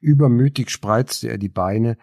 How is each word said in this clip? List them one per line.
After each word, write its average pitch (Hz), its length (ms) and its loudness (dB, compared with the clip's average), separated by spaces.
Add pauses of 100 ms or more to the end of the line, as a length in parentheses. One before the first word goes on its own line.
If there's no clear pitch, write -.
Übermütig 139 680 2
spreizte 113 580 -4
er 110 100 -6
die 101 120 -6
Beine, 107 520 -2